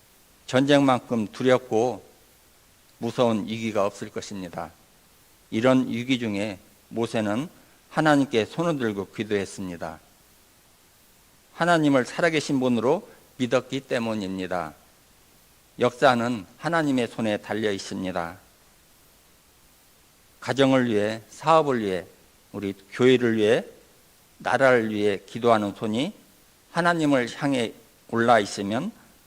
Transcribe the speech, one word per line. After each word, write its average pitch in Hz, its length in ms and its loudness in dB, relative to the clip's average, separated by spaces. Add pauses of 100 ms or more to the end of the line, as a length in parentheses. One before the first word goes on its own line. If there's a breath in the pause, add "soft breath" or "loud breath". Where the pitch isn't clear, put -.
(480)
전쟁만큼 127 800 2
두렵고 120 760 0 (960)
무서운 113 500 0
위기가 110 380 -4
없을 104 240 -8
것입니다. 92 640 -12 (800)
이런 123 400 2
위기 120 300 -2
중에 104 400 -6 (300)
모세는 113 600 -4 (400 soft breath)
하나님께 143 560 2
손을 165 320 -4
들고 104 340 -4
기도했습니다. 92 880 -6 (1500)
하나님을 151 520 2
살아계신 156 540 0
분으로 127 500 0 (280 loud breath)
믿었기 127 440 -2
때문입니다. 95 920 -6 (1080)
역사는 120 640 2 (120)
하나님의 147 500 0
손에 107 300 -4
달려 107 340 -4
있습니다. 92 640 -8 (2000)
가정을 131 480 2
위해, 110 420 0
사업을 147 520 2
위해, 92 240 -4 (460)
우리 101 220 -6 (200)
교회를 123 440 4
위해, 110 260 4 (720)
나라를 123 540 2
위해 104 340 0
기도하는 110 500 0
손이 120 380 -4 (580)
하나님을 156 640 2
향해 131 360 -2 (360)
올라 117 300 4
있으면 107 520 -4 (360 soft breath)